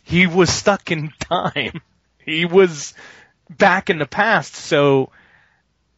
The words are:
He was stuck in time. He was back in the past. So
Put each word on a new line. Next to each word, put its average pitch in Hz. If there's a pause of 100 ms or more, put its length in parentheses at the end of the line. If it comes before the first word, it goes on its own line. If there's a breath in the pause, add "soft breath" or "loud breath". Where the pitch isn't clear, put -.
He 180
was 170
stuck -
in 156
time. 160 (440)
He 160
was 170 (540 loud breath)
back 185
in 175
the 147
past. 208
So 139 (880 soft breath)